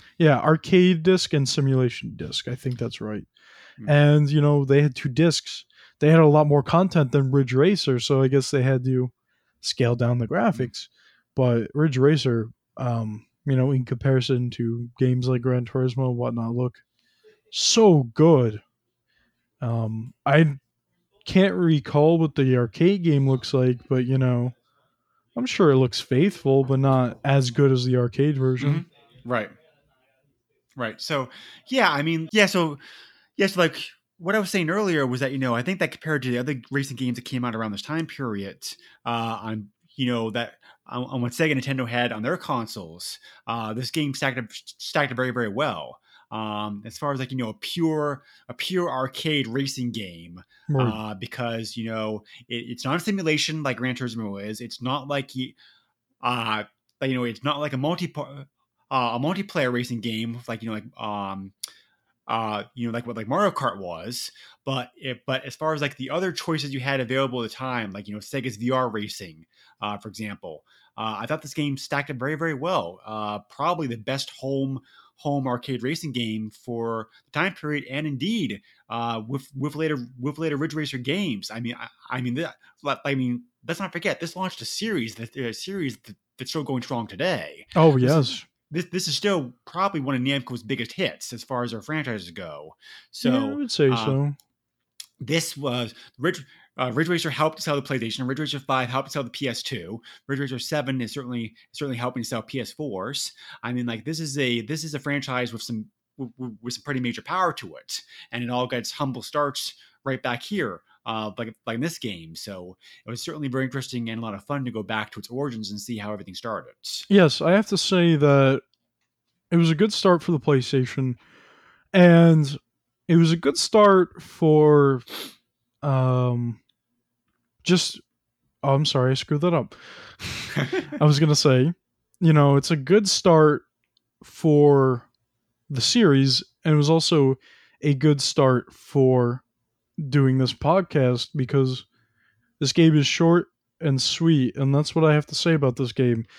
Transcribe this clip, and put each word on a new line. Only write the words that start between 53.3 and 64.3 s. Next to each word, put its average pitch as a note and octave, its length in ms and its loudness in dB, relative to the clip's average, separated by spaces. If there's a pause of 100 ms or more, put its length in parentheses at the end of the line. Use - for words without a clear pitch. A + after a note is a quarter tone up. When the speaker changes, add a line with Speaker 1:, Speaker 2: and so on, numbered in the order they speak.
Speaker 2:
like C3 140 -2
Gran B2 180 -4
Turismo A2 500 -8
is. G#2+ 160 -10
It's A#2+ 220 -14
not C3+ 260 -4
like, C#3 220 -4
he, C3 240 -8 (680)
uh, A2+ 420 -2 (360)
like, C3+ 100 -2
you C3 60 -2
know, B2+ 80 -2
it's A#2 200 -8
not D3 160 -2
like D3 140 -4
a - 40 -4
multi-, E3 380 -4
uh, C#3 260 -12 (480)
a A#2+ 300 0
multiplayer E3 520 -2
racing A#2+ 280 -4
game, A#2 480 -6
like, A2+ 160 -10
you A2+ 40 -8
know, A2 60 -6
like, G#2+ 260 -12
um, G2 520 -8 (760)
uh, A2 380 -4 (100)
you A#2 140 -6
know, A2+ 40 -6
like A#2+ 140 -6
what, A#2 100 -10
like, G#2+ 120 -10
Mario F#3 240 0
Kart A#2 260 -4
was, F#2 540 -10 (320)